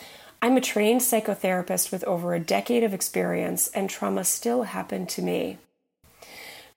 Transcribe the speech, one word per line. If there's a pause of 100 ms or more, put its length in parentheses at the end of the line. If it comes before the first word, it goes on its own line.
(420)
I'm
a
trained
psychotherapist
with
over
a
decade
of
experience,
and
trauma
still
happened
to
me. (1200)